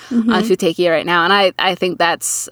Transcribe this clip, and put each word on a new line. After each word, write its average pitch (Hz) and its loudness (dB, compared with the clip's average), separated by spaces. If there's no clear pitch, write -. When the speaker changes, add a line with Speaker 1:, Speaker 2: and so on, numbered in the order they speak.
Speaker 1:
Mm-hmm. 233 0
Speaker 2:
on 185 0
Futeki 180 0
right 156 -2
now, 175 2
and 185 2
I, 196 2
I 185 0
think 180 -4
that's, - -4